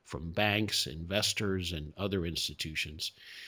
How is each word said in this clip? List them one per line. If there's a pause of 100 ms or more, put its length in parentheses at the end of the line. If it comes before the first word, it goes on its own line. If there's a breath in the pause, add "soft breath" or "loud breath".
from
banks,
investors,
and
other
institutions. (360 loud breath)